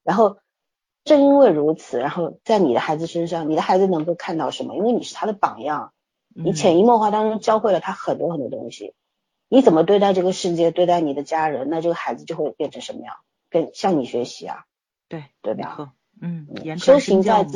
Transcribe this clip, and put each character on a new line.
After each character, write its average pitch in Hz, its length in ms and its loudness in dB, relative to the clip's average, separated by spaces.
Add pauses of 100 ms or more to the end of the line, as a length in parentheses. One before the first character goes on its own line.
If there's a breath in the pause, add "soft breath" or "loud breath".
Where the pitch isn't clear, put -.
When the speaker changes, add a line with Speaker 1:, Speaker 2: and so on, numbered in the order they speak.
Speaker 1:
然 175 140 -2
后 208 220 2 (640)
正 285 180 6
因 277 140 6
为 269 140 8
如 151 240 2
此， - 260 -8
然 139 100 -4
后 160 340 -6
在 220 140 2
你 143 160 4
的 120 60 2
孩 156 160 -2
子 165 100 -6
身 170 220 -4
上， 160 200 -6
你 156 60 -2
的 160 80 0
孩 185 160 2
子 196 80 4
能 165 180 0
够 170 120 -4
看 170 200 -8
到 135 140 -4
什 131 140 -8
么？ - 100 -10
因 175 80 -4
为 233 80 0
你 214 140 -2
是 - 100 -16
他 - 120 -8
的 214 60 -2
榜 156 300 -4
样， 139 300 -8 (420)
Speaker 2:
嗯。 165 120 -8
Speaker 1:
你 190 60 0
潜 165 260 4
移 190 40 6
默 233 160 6
化 214 140 0
当 214 180 0
中 220 80 -4
教 220 220 0
会 208 120 0
了 170 60 2
他 190 140 -8
很 156 260 -6
多 160 140 -4
很 156 80 -6
多 120 80 -8
东 120 240 -12
西。 - 220 -18 (540)
你 262 120 6
怎 233 140 6
么 160 100 4
对 202 140 4
待 196 160 2
这 180 80 0
个 185 100 0
世 175 220 -4
界， 165 160 2
对 175 160 2
待 175 140 2
你 147 120 -2
的 143 100 -6
家 156 260 -2
人， 139 200 -6
那 165 120 -4
这 170 80 -2
个 170 60 0
孩 131 200 -8
子 147 100 -14
就 165 120 -10
会 151 160 -4
变 143 180 -6
成 - 100 -16
什 - 140 -12
么 - 100 -16
样， - 120 -16 (340)
跟 160 240 -2
向 190 240 0
你 123 80 -4
学 120 180 -4
习 - 220 -14
啊。 - 180 -16 (440)
Speaker 2:
对， 156 160 -14 (180)
Speaker 1:
对 - 120 -4
吧？ - 220 -12
Speaker 2:
没 151 80 -14
错。 135 60 -20 (320)
嗯， 165 320 -10
Speaker 1:
嗯， 101 100 -12
Speaker 2:
言 160 140 -10
传 269 220 4
身 190 200 2
教 208 120 2
嘛。 214 60 4
Speaker 1:
修 196 60 2
行 147 80 -10
在 - 40 -